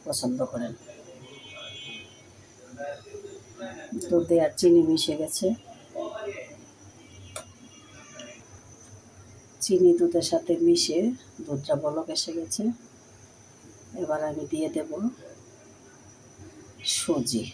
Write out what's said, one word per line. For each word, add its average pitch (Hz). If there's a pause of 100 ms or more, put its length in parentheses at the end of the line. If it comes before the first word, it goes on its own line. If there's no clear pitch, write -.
পছন্দ 131 (120)
করেন। 120 (3250)
দুধে 170
আর 151
চিনি 175
মিশে 160
গেছে। 208 (4000)
চিনি 180
দুধের 170
সাথে 165 (120)
মিশে 170 (460)
দুধটা 143 (100)
বলক 156
এসে -
গেছে। 165 (1400)
এবার 214 (100)
আমি 147
দিয়ে 156
দেব 156 (2000)
সুজি। 170 (100)